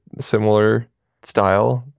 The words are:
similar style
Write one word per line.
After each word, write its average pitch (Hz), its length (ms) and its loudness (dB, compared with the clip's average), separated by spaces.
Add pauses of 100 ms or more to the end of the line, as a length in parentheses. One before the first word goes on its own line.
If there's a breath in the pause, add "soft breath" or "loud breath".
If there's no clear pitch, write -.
(200)
similar 107 680 0 (340)
style 110 640 0 (140)